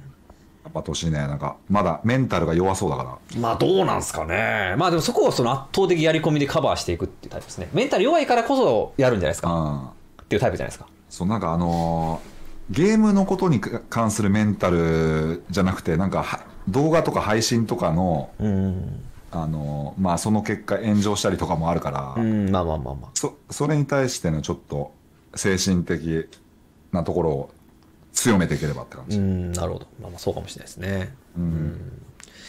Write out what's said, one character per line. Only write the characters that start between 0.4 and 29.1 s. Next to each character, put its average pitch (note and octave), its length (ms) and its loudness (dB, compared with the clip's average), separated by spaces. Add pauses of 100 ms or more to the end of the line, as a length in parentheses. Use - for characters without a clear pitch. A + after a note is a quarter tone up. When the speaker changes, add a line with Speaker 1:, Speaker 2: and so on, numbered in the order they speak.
Speaker 1:
張 D#3+ 60 -4
っ - 40 -8
て - 80 -6
ほ - 40 -4
し - 80 -6
い E2 80 2
ね。 D2+ 80 0
な C#2+ 160 -2
ん C#2+ 40 -6
か、 C#2+ 180 -6 (120)
ま G2+ 140 4
だ E2 200 0
メ A#2 140 4
ン C3 100 2
タ F#2 120 2
ル E2 60 2
が E2 100 2
弱 F#2 200 4
そ F#2+ 120 -2
う - 20 0
だ C#2 80 -2
か B1 220 -10 (140)
ら。 - 60 -4
Speaker 2:
ま A#2 120 0
あ、 G#2 40 0
ど F3+ 280 4
う - 20 2
な G#2+ 120 0
ん F#2 60 -4
す - 100 -8
か D#2+ 120 -4
ね。 G2+ 520 0
ま F3+ 100 2
あ、 - 20 4
で E3+ 60 2
も D#3 60 2
そ A#3+ 120 -2
こ D4 140 4
を F#3+ 40 4
そ C#3 120 0
の A#2 80 2
圧 C3+ 120 -2 (120)
倒 F#3+ 120 4
的 E3+ 140 2
や D#3+ 100 6
り D#3 100 2
込 D#3+ 100 2
み D3+ 80 2
で C#3 80 2
カ D#3+ 120 0
バ A2 160 2
ー - 20 -6
し - 80 -6
て F2+ 80 -2
い E2 40 -2
く F#2+ 80 -2
っ - 20 -10
て - 200 -16
い - 20 -14
う - 20 -14
タ - 60 -10
イ D#2+ 40 -8
プ - 60 -18
で - 40 -18
す - 80 -12
ね。 F2 140 -8
メ A#3+ 120 2
ン D4+ 40 -4
タ - 80 2
ル F#3 60 4
弱 D#4 160 4
い C#4+ 80 0
か B3 80 4
ら A#3 80 2
こ C4+ 140 2
そ B2+ 400 2
や B2+ 120 4
る A2+ 80 2
ん - 20 0
じ E2+ 60 0
ゃ - 20 2
な - 20 2
い - 20 0
で - 40 -2
す - 60 -8
か。 E2+ 120 0
Speaker 1:
う D#2+ 140 0
ん。 C#2 180 -4
Speaker 2:
っ A#1+ 60 -16 (360)
て - 80 0
い - 20 4
う - 20 4
タ B2 80 2
イ F#2 40 2
プ F2 60 -4
じ C2+ 60 -4
ゃ - 20 -4
な - 20 -8
い - 20 -8
で - 20 -10
す - 80 -16
か。 - 80 -20 (220)
Speaker 1:
そ - 140 -8
う、 F2+ 40 0
な A2 100 0
ん - 20 -2
か E2+ 140 0
あ E2+ 40 2
の E2 640 0 (500)
ー、 F#2+ 40 -4
ゲ G3+ 200 4
ー - 20 4
ム G#3+ 160 6
の G3 120 4
こ F#3+ 120 0
と F#3+ 100 2
に D#3 140 4
か-、 A2+ 180 -6 (100)
関 A2+ 200 0
す G#2 140 -2
る G2+ 80 4
メ G#2+ 120 4
ン G#2 120 2
タ F#2 160 2
ル D#2+ 800 2
じ G2 80 0
ゃ F#2+ 40 4
な F#2 100 2
く - 80 -6
て、 D#2+ 160 0
な F#2+ 100 0
ん - 20 0
か E2 140 -2
は、 - 180 -8 (260)
動 C3+ 220 2
画 D#3+ 140 4
と D3+ 80 0
か F2+ 100 0
配 G#2+ 220 0
信 A2+ 240 2
と A#2+ 80 -2
か F2 160 0
の、 E2 480 0
Speaker 2:
う G#2 80 0
ん。 F#2+ 580 -2 (260)
Speaker 1:
あ E2 160 -4
の D2 520 -6
ー、 - 20 0
ま F2+ 120 2
あ、 E2+ 40 2
そ A2 140 0
の G#2+ 120 2
結 G#2+ 200 -4
果 G2+ 140 -2
炎 G#2 240 2
上 G#2 160 2
し - 40 -4
た G#2 80 2
り F2+ 60 2
と F2 100 -2
か D#2 120 -2
も D#2+ 120 0
あ F2 40 2
る E2+ 80 0
か - 100 -4
ら、 C2+ 260 -6
Speaker 2:
う A2+ 60 0
ん、 G#2+ 280 2
ま F#2+ 80 2
あ F2+ 40 0
ま D#2+ 120 0
あ - 20 -4
ま C2 140 -6
あ C#2 40 -6
ま - 120 -12
あ。 - 80 -20
Speaker 1:
そ-、 - 220 -4 (140)
そ D3 160 -2
れ D3+ 80 2
に D3 100 2
対 C3+ 240 2
し - 100 -6
て E2+ 120 0
の D#2 100 -2
ち G#2 100 -6
ょ - 20 0
っ - 60 -6 (100)
と C#2+ 240 -6 (420)
精 F#2+ 220 2
神 F2+ 260 2
的 D#2+ 460 -2 (640)
な E2+ 100 0
と E2+ 100 -2
こ F2 100 2
ろ E2 80 2
を C#2 200 -4 (640)
強 A2 240 4
め E2+ 100 2
て D#2 80 0
い C#2+ 40 -4
け D#2+ 60 -2
れ D2 80 -2
ば B1 100 -8
っ - 40 -14
て - 80 -20
感 C2 140 -16
じ。 G#2 80 -2